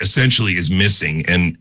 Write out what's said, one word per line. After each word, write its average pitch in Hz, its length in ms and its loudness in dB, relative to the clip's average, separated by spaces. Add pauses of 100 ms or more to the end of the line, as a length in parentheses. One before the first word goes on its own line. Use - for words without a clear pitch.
essentially 113 580 0
is 82 120 -4
missing. 85 560 0
And, 87 340 0